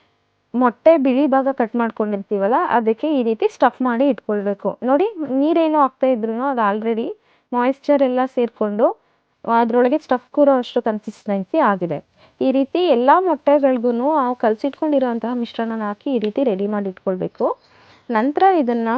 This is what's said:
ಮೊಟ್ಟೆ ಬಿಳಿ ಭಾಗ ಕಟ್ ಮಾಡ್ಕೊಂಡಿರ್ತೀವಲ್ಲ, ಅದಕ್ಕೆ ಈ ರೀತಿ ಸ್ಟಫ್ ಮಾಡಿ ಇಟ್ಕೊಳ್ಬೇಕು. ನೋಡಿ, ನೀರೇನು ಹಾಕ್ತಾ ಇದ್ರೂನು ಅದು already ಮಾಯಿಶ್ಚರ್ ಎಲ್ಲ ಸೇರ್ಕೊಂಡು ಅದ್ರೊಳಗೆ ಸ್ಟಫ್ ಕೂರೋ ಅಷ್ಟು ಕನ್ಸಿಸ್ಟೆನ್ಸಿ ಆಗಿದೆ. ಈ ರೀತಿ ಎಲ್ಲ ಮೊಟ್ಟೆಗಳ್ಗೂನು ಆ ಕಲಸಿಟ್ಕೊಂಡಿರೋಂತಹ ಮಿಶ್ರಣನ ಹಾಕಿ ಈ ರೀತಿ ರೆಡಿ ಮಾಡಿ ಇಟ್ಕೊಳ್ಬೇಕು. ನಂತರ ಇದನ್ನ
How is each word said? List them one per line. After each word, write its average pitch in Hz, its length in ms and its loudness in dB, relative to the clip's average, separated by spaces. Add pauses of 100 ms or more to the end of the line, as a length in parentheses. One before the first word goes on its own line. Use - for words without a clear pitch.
(540)
ಮೊಟ್ಟೆ 254 420 4
ಬಿಳಿ 269 300 2
ಭಾಗ 269 260 0
ಕಟ್ 240 240 -4
ಮಾಡ್ಕೊಂಡಿರ್ತೀವಲ್ಲ, 208 760 -2 (140)
ಅದಕ್ಕೆ 240 520 0
ಈ - 20 0
ರೀತಿ 226 260 -2
ಸ್ಟಫ್ - 340 0
ಮಾಡಿ 254 260 0
ಇಟ್ಕೊಳ್ಬೇಕು. 202 720 -4
ನೋಡಿ, 285 220 2 (260)
ನೀರೇನು 311 480 0
ಹಾಕ್ತಾ 262 280 0
ಇದ್ರೂನು 226 380 -2
ಅದು 220 340 -2
already 226 380 -4 (360)
ಮಾಯಿಶ್ಚರ್ 269 500 0
ಎಲ್ಲ 254 240 0
ಸೇರ್ಕೊಂಡು 226 640 -2 (680)
ಅದ್ರೊಳಗೆ 247 380 2
ಸ್ಟಫ್ - 320 -4
ಕೂರೋ 277 280 4
ಅಷ್ಟು 240 240 -4
ಕನ್ಸಿಸ್ಟೆನ್ಸಿ 208 760 -4
ಆಗಿದೆ. 190 460 0 (360)
ಈ 262 120 2
ರೀತಿ 269 260 0
ಎಲ್ಲ 269 400 2
ಮೊಟ್ಟೆಗಳ್ಗೂನು 269 960 0
ಆ 254 200 0
ಕಲಸಿಟ್ಕೊಂಡಿರೋಂತಹ 247 1040 -2
ಮಿಶ್ರಣನ 226 480 -6
ಹಾಕಿ 208 320 -6
ಈ 233 40 0
ರೀತಿ 214 260 -2
ರೆಡಿ 202 220 -2
ಮಾಡಿ 208 220 -4
ಇಟ್ಕೊಳ್ಬೇಕು. 190 680 -6 (540)
ನಂತರ 262 320 0 (140)
ಇದನ್ನ 233 420 0